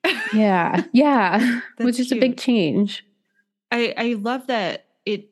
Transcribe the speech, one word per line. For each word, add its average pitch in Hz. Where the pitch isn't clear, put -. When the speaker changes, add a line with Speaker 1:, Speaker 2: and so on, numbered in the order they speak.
Speaker 1:
<laughs> -
Speaker 2:
Yeah. 190
Yeah. 240
<laughs> 240
Speaker 1:
That's 233
Speaker 2:
Which 247
is 247
a 226
big 254
Speaker 1:
huge. 254
Speaker 2:
change. 202
Speaker 1:
I, 233
I 233
love 240
that 208
it, 208